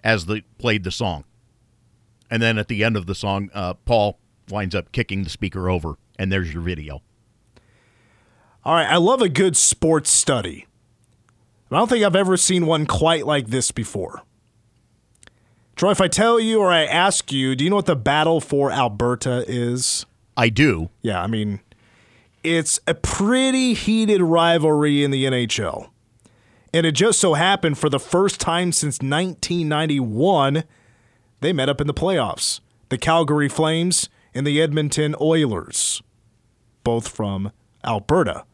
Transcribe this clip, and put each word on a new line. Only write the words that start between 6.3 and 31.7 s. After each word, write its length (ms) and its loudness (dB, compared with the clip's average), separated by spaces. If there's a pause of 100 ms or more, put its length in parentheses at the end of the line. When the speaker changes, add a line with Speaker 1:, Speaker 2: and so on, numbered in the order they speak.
Speaker 1:
there's 220 -2
your 80 -8
video. 400 -8 (1600)
Speaker 2:
All 100 0
right, 140 2
I 100 4
love 240 4
a 80 2
good 260 2
sports 540 2
study. 560 0 (1040)
I 60 0
don't 120 2
think 140 2
I've 140 2
ever 200 2
seen 280 2
one 200 2
quite 400 2
like 220 -2
this 240 -2
before. 520 -8 (1500)
Troy, 160 2
if 100 2
I 60 4
tell 320 4
you 200 2
or 120 4
I 140 4
ask 460 0
you, 240 0
do 80 -2
you 60 2
know 60 4
what 100 0
the 100 2
Battle 460 2
for 300 0
Alberta 760 -2
is? 580 -4 (300)
Speaker 1:
I 140 2
do. 400 2 (120)
Speaker 2:
Yeah, 200 -4
I 60 -4
mean, 320 -4 (840)
it's 440 0
a 60 0
pretty 800 0
heated 480 2
rivalry 840 4
in 80 0
the 140 0
N 80 0
H 260 -2
L. 340 -6 (800)
And 120 2
it 80 2
just 260 2
so 160 4
happened 420 2
for 120 0
the 100 0
first 400 0
time 320 -2
since 300 -4
nineteen 680 -2
ninety-one, 920 0 (800)
they 120 0
met 160 0
up 120 -2